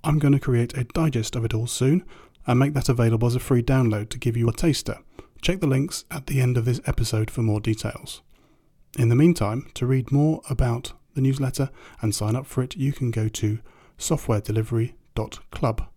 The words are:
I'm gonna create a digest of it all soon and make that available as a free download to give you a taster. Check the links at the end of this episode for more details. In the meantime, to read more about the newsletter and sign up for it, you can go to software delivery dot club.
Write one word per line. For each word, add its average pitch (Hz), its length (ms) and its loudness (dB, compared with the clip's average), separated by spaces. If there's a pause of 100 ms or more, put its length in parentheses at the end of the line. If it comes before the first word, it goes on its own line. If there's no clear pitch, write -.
I'm 151 160 2
gonna 143 200 6
create 120 380 0
a 127 60 -2
digest 131 520 -2
of 117 80 -2
it 113 120 -2
all 113 120 -2
soon 147 380 2 (400)
and 123 140 4
make 143 160 2
that 135 120 0
available 117 400 4
as 120 80 2
a 123 40 0
free 120 240 2
download 113 460 2
to 120 100 -10
give 117 180 -2
you 117 100 2
a 113 60 0
taster. - 460 -2 (400)
Check 185 200 0
the 165 80 0
links 135 420 -2
at 143 160 -10
the 135 160 0
end 123 160 2
of 113 80 0
this 127 220 0
episode 110 420 0
for 120 140 -4
more 107 160 2
details. - 640 -6 (760)
In 113 120 4
the 120 60 4
meantime, 135 600 2
to 123 100 -4
read 131 260 0
more 151 380 2
about 120 440 0 (200)
the 135 80 -2
newsletter 135 480 0 (320)
and 107 120 0
sign 110 220 -2
up 135 120 -6
for 127 160 -2
it, - 120 -8
you 139 160 0
can 123 200 -4
go 110 180 -2
to 110 300 -2 (400)
software 117 420 -2
delivery 113 540 -2 (180)
dot - 260 -6 (120)
club. - 320 -2 (140)